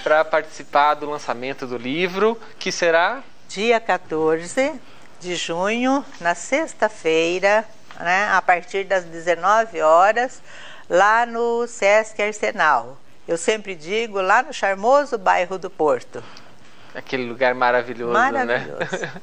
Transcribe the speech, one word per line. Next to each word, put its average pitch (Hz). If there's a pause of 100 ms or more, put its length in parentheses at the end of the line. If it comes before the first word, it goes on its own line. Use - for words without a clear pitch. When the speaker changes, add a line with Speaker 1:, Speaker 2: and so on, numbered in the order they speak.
Speaker 1:
pra 156
participar 151
do 147
lançamento 135
do 120
livro, 180 (160)
que 190
será? 180 (260)
Speaker 2:
Dia 226
quatorze 175 (460)
de 175
junho, 233 (160)
na 170
sexta-feira, 196 (340)
né, 185
a 185
partir 185
das 185
dezenove 170
horas, 196 (480)
lá 208
no 233
Sesc 214
Arsenal. 170 (300)
Eu 165
sempre 202
digo, 196
lá 202
no 214
charmoso 226
bairro 185
do 185
Porto. 127 (720)
Speaker 1:
Aquele 127
lugar 123
maravilhoso, 123
Speaker 2:
Maravilhoso, 226
Speaker 1:
né? 170 (120)